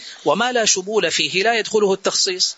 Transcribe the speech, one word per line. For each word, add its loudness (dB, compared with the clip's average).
وما 0
لا 0
شمول 0
فيه -2
لا 2
يدخله 2
التخصيص، -2